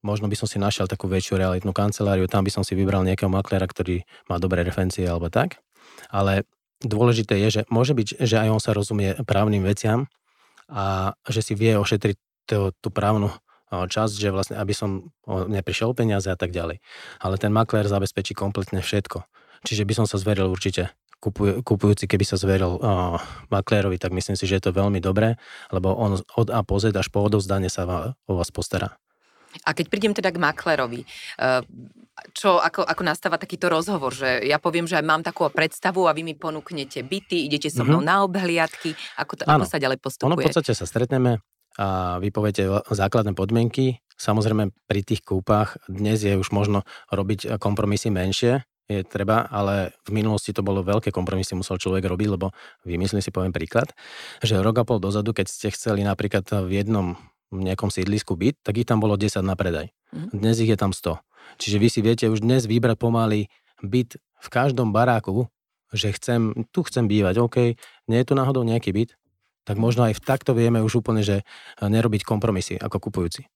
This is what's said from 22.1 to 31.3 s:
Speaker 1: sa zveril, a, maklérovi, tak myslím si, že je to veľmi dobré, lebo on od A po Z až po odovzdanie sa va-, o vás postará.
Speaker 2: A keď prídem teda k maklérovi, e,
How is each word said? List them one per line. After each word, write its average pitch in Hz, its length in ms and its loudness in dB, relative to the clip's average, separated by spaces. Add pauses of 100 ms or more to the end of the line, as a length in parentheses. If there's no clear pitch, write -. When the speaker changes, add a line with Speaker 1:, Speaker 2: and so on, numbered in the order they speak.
Speaker 1:
sa 98 160 0
zveril, 95 400 2
a, 90 400 0 (320)
maklérovi, 95 480 0
tak 92 160 -4
myslím 92 240 -2
si, 98 80 -2
že 95 100 2
je 92 80 0
to 92 80 0
veľmi 98 300 2
dobré, 107 340 2 (320)
lebo 95 240 0
on 98 240 2
od 104 320 0
A 110 140 0
po 101 160 0
Z 104 160 2
až 95 160 0
po 101 100 0
odovzdanie 98 480 2
sa 90 160 -4
va-, 90 300 -4 (100)
o 95 140 -2
vás 87 100 -2
postará. - 480 -6 (680)
Speaker 2:
A 156 80 -2
keď 160 160 -4
prídem 208 240 0
teda 196 160 0
k 170 100 -2
maklérovi, 139 640 0
e, - 40 -18 (1300)